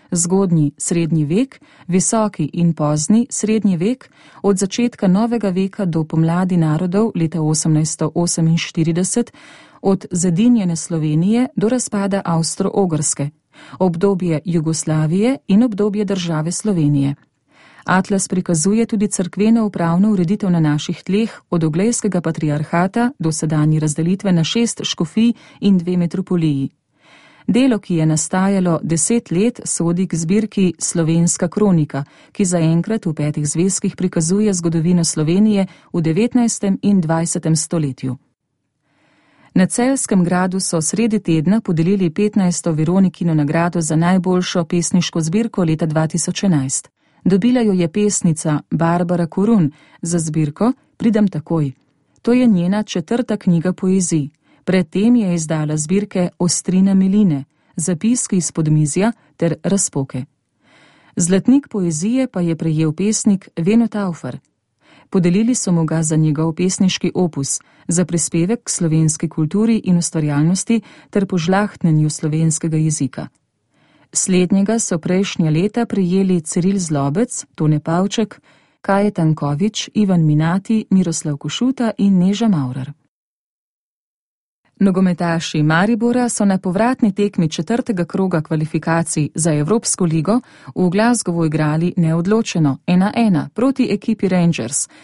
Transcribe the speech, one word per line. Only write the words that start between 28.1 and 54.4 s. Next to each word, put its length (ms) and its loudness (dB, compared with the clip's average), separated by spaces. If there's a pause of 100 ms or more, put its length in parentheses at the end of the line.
deset 480 -2
let, 340 0
sodi 420 -2
k 80 -4
zbirki 640 0
Slovenska 680 0
kronika, 560 0 (280)
ki 140 0
zaenkrat 600 0
v 80 -2
petih 340 -4
zvezkih 480 -2
prikazuje 580 0
zgodovino 500 0
Slovenije 640 2 (260)
v 80 0
devetnajstem 800 0
in 200 2
dvajsetem 540 0
stoletju. 600 -4 (1400)
Na 100 4
Celjskem 580 0
gradu 360 0
so 220 -2
sredi 380 0
tedna 420 0
podelili 480 0
petnajsto 600 0
Veronikino 640 2
nagrado 480 0
za 140 -2
najboljšo 720 2
pesniško 560 0
zbirko 420 -2
leta 220 0
dva 220 0
tisoč 360 -4
enajst. 460 0 (340)
Dobila 380 4
jo 120 2
je 180 2
pesnica 680 0 (120)
Barbara 560 0
Korun 440 2 (300)
za 180 -2
zbirko 540 -2 (240)
Pridem 300 2
takoj. 440 -4 (500)
To 120 2
je 140 4
njena 360 2
četrta 540 -4
knjiga 360 0
poezij. 560 -2 (340)